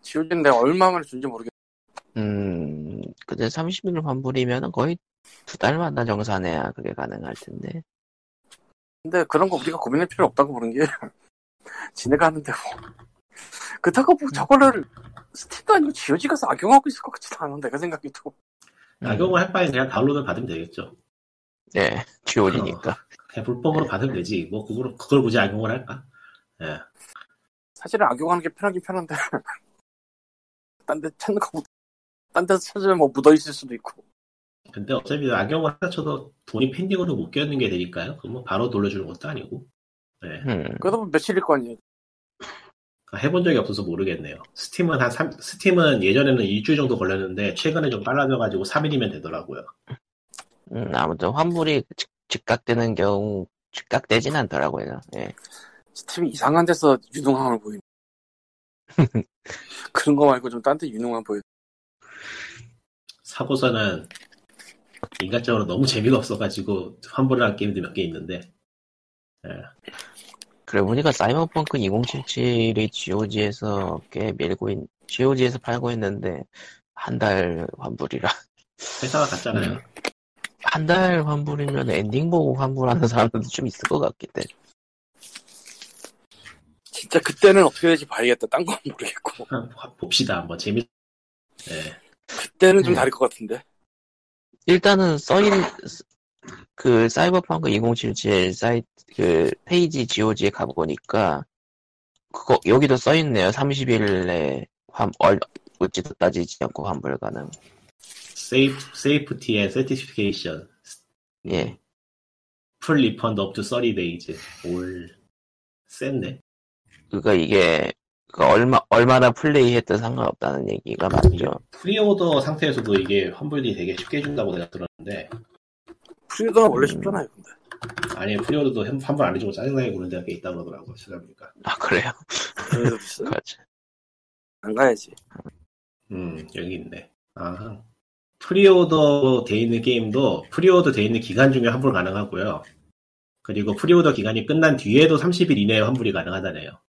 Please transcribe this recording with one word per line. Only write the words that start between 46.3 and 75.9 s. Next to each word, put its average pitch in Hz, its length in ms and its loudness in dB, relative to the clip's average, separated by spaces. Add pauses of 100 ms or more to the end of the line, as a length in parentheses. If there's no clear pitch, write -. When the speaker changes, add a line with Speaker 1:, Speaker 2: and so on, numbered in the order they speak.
Speaker 3:
일주일 104 340 0
정도 127 200 0
걸렸는데 95 580 -2
최근에 156 340 -2
좀 104 140 -6
빨라져가지고 117 600 0
삼 151 200 -2
일이면 131 260 0
되더라고요. 78 540 -12 (1080)
Speaker 2:
음, - 200 -6
아무튼 80 360 0
환불이 156 540 0 (120)
즉-, - 140 -12 (180)
즉각되는 117 680 -2
경우, 101 520 0 (240)
즉각되진 123 640 -2
않더라고요. 78 640 -4 (160)
예. - 180 -12 (600)
Speaker 1:
스팀이 - 360 -6
이상한 151 360 2
데서 156 320 4 (180)
유능함을 135 440 0
보이네. 107 200 -12 (1080)
Speaker 2:
<laughs> - 420 0 (640)
Speaker 1:
그런 147 220 2
거 147 100 6
말고 127 240 4
좀 120 120 -8
딴 143 160 2
데 156 120 -8
유능함 113 340 -6
보여. 104 160 -6 (1800)
Speaker 3:
사고서는 120 840 -2 (1120)
인간적으로 117 440 -4
너무 90 200 -2
재미가 117 320 2
없어가지고 101 880 -6
환불을 131 380 0
한 101 100 0
게임도 101 260 -4
몇 - 120 -12
개 98 100 -6
있는데. 85 380 -10 (1040)
예. - 40 -14 (1160)
Speaker 2:
그래 101 160 0
보니까 131 300 2
사이버펑크 147 640 0
이공칠칠이 113 1120 0
지오지에서 101 1200 -4
꽤 104 240 -4
밀고 92 380 -4
있-, 98 80 -6 (280)
지오지에서 127 520 2
팔고 120 320 -4